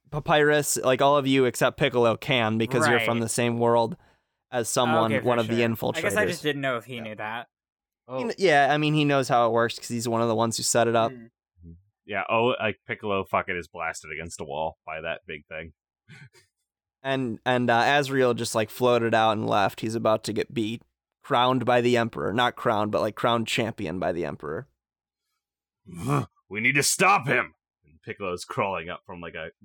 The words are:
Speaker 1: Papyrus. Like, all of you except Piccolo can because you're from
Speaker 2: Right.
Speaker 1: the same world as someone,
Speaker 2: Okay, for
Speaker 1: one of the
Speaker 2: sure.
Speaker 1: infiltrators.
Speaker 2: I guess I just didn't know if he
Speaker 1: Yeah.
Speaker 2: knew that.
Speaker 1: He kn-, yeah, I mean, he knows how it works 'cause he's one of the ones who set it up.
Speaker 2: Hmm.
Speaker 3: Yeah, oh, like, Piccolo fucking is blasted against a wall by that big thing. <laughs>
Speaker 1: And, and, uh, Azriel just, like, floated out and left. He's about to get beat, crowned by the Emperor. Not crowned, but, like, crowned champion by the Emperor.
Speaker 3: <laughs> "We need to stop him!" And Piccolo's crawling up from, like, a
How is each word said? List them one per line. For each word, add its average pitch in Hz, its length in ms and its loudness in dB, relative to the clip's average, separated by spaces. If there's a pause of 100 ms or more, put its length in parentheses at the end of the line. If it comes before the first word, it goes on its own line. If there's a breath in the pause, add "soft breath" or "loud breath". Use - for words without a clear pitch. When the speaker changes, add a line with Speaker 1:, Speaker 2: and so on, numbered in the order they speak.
(120)
Speaker 1:
Papyrus. 151 720 2
Like, 131 180 2
all 139 160 6
of 135 80 0
you 135 200 4
except 123 320 0
Piccolo 120 400 2
can 113 420 0
because 120 280 2
you're 143 120 2
from 117 180 0
Speaker 2:
Right. 117 60 -2
Speaker 1:
the 110 60 -4
same 120 280 0
world 117 380 2 (560)
as 120 180 -4
someone, 120 440 2
Speaker 2:
Okay, 120 80 0
for 117 60 -4
Speaker 1:
one 120 120 2
of 110 80 0
the 117 100 0
Speaker 2:
sure. 117 120 2
Speaker 1:
infiltrators. 117 280 -4
Speaker 2:
I 160 40 -2
guess 202 160 -2
I 208 80 2
just 175 180 -4
didn't 143 180 -2
know 131 160 -2
if 110 80 -12
he 127 120 -14
Speaker 1:
Yeah. 113 60 -10
Speaker 2:
knew 107 120 -12
that. 110 320 -10 (600)
Speaker 1:
He 127 140 -6
kn-, 233 140 -4
yeah, 147 340 4
I 151 60 2
mean, 151 160 0
he 151 120 2
knows 139 240 2
how 120 180 4
it 113 60 0
works 117 260 0
'cause - 80 -14
he's 120 200 -6
one 113 140 0
of 117 60 2
the 113 80 0
ones 113 220 0
who - 60 -6
set 117 240 2
it 117 80 2
up. 117 160 2
Speaker 2:
Hmm. 117 180 -18 (760)
Speaker 3:
Yeah, 98 240 -4
oh, 120 280 2
like, 104 300 -4
Piccolo 98 380 -4
fucking 92 320 -2
is 82 100 -8
blasted 82 460 -10
against 82 260 -12
a 85 60 -10
wall 78 400 -6
by 78 160 -10
that 82 240 -8
big 76 220 -14
thing. 82 260 -14 (340)
<laughs> - 60 -20 (880 loud breath)
Speaker 1:
And, 135 420 -4
and, 123 240 2
uh, 117 140 4
Azriel 131 520 2
just, 117 200 -4
like, 110 140 0
floated 120 440 2
out 110 200 4
and 110 140 -4
left. 101 320 0
He's 113 160 -6
about 110 300 0
to 107 80 -4
get - 200 -4
beat, 113 280 -4 (420)
crowned 127 400 2
by 123 160 4
the 120 160 4
Emperor. 107 380 -2
Not 123 240 0
crowned, 107 340 0
but, 87 100 0
like, 104 140 -2
crowned 117 320 0
champion 104 520 -4
by 85 120 0
the 85 140 -4
Emperor. 76 420 -8 (1160)
Speaker 3:
<laughs> 107 420 -4 (220)
"We 101 100 -8
need 127 160 2
to 143 80 2
stop 185 440 2
him!" 117 260 -2 (320)
And 78 180 -20
Piccolo's 98 420 -6
crawling 92 440 -4
up 82 160 -12
from, 87 160 -16
like, 85 140 -14
a 82 140 -12 (160)